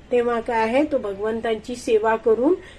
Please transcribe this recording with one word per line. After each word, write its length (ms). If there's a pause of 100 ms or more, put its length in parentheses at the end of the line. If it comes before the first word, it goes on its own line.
(120)
तेव्हा 280
काय 220
आहे? 220
तो 140
भगवंतांची 800
सेवा 400
करून 400 (240)